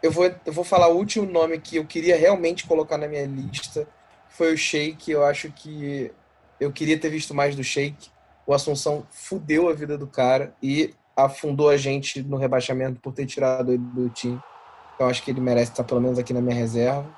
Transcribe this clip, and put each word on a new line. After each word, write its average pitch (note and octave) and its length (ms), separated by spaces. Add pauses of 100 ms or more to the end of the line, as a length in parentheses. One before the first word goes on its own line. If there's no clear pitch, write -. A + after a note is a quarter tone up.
Eu D#3+ 80
vou, E3 140 (200)
eu D#3 80
vou E3+ 120
falar F3 240
o E3 80
último G3+ 280
nome E3 340
que D#3+ 180
eu D#3 100
queria E3+ 300
realmente F3 500
colocar D#3 320
na D3+ 100
minha D3 180
lista, C#3 580 (440)
que - 60
foi E3 180
o D#3+ 60
Sheik. D#3 520
Eu D3 140
acho D3 260
que C#3+ 640 (480)
eu C#3+ 100
queria D#3 280
ter D#3 100
visto D3+ 260
mais C#3+ 220
do C3+ 80
Sheik. C#3+ 460 (360)
O C#3 60
Assunção C#3+ 580
fudeu D#3+ 600
a - 20
vida D3 240
do C#3+ 100
cara C3+ 460 (100)
e C#3 320 (220)
afundou C#3 540
a C#3+ 80
gente C#3 440
no C#3 140
rebaixamento C3 640
por C3 140
ter C#3+ 100
tirado C3 480
ele B2 60
do B2 320
time. B2 280 (560)
Então B2+ 140
acho B2 140
que - 80
ele C3+ 100
merece A#2+ 300
estar - 140
pelo B2 160
menos B2 180
aqui B2 160
na B2 80
minha B2 120
reserva. A#2+ 520 (120)